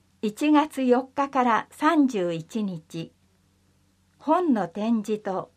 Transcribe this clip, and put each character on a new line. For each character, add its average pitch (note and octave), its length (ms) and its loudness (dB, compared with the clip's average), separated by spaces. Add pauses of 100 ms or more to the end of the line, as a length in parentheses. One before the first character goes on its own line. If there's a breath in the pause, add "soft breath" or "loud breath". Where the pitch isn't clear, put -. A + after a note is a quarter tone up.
(220)
一 D4 300 0
月 D4 320 2
四 B3 180 4 (100)
日 C#4 160 -2
か C4 140 0
ら A3+ 300 0
三 D4+ 340 2
十 F#3 260 -2
一 E3 300 -6
日。 E3 500 -10 (1040)
本 D#4+ 380 0
の F#3+ 140 -2
展 A3 360 -2
示 G#3+ 140 -4
と F#3 380 -8